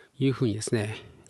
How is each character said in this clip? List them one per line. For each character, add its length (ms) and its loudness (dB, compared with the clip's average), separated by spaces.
い 80 4
う 60 4
ふ 100 0
う 40 4
に 60 2
で 80 -4
す 140 -2
ね、 220 -2